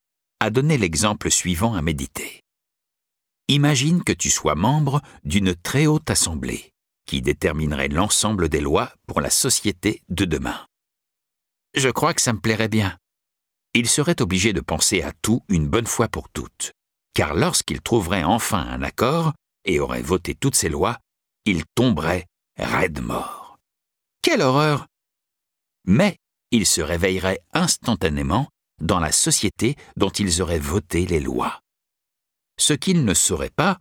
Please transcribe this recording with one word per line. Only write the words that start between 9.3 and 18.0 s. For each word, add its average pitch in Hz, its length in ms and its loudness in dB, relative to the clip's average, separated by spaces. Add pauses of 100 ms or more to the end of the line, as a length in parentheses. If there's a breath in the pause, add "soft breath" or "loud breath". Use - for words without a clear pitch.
société - 800 -2
de 92 160 -2
demain. 69 420 -4 (1080)
Je 135 140 2
crois 151 260 0
que - 60 -2
ça 123 120 2
me 104 80 -4
plairait 110 280 0
bien. 104 300 0 (760)
Il 117 140 2
serait 160 320 2
obligé 95 320 2
de 78 80 -2
penser 80 420 0
à - 100 -6 (100)
tout 110 260 0
une 78 200 2
bonne 113 180 0
fois 113 220 0
pour - 220 -10
toutes, - 420 -12 (420)
car 76 200 0
lorsqu'il 113 460 0
trouverait 92 440 0